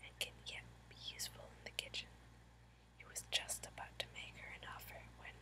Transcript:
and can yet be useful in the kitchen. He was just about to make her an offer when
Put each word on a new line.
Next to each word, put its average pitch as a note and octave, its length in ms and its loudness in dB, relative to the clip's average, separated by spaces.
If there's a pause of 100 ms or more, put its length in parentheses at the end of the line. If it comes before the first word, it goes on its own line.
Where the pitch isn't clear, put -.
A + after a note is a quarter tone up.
and - 160 -6
can - 140 4 (120)
yet - 180 0 (260)
be - 80 -8 (160)
useful - 360 0
in - 160 -10
the - 120 -2
kitchen. - 320 2 (880)
He - 120 -8
was - 220 2
just - 340 8
about - 340 -2
to - 140 10
make - 280 -2
her - 140 -2
an - 100 -4 (100)
offer - 260 -4 (180)
when - 220 -4